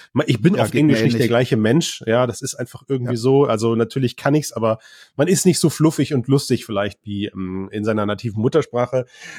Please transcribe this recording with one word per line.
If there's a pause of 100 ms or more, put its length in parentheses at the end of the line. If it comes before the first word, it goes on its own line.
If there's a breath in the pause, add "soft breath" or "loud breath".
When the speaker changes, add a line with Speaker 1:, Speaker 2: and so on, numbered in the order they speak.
(140 loud breath)
Speaker 1:
ma-,
ich
bin
Speaker 2:
Ja,
Speaker 1:
auf
Speaker 2:
geht
Speaker 1:
Englisch
Speaker 2:
mir
Speaker 1:
nicht
der
Speaker 2:
ähnlich.
Speaker 1:
gleiche
Mensch.
Ja,
das
ist
einfach
irgendwie
Speaker 2:
Ja.
Speaker 1:
so.
Also
natürlich
kann
ich's,
aber (360 loud breath)
man
ist
nicht
so
fluffig
und
lustig
vielleicht
wie,
ähm,
in
seiner
nativen
Muttersprache. (340 loud breath)